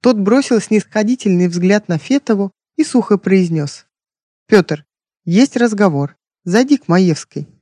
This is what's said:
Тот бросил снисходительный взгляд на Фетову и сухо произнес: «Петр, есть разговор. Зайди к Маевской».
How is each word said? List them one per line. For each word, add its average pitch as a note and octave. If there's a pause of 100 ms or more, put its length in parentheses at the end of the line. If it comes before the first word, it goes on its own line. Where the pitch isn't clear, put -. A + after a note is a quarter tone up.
Тот A#3+
бросил A3
снисходительный G#3
взгляд F#3
на E3+
Фетову G3+ (240)
и D#4
сухо A3
произнес: F3 (600)
«Петр, E3 (380)
есть G#3+
разговор. G3 (260)
Зайди B3
к -
Маевской». E3 (140)